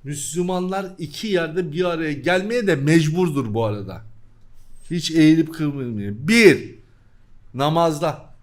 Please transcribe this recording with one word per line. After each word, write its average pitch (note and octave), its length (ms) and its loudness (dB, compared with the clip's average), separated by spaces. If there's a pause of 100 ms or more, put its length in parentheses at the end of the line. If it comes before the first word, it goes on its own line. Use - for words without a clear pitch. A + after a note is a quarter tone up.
Müslümanlar F3+ 800 -4 (120)
iki E3 280 -10
yerde E3+ 460 -2
bir F3 120 -2
araya E3 280 -2
gelmeye F#3+ 540 -2
de E3+ 100 2
mecburdur D3+ 800 2
bu A2+ 100 0
arada. G2+ 380 -6 (880)
Hiç E3+ 200 -4
eğilip D#3+ 440 6
kırılmıyor. A#2+ 640 -6
Bir, F#3 560 6 (800)
namazda. D#3 760 -2 (120)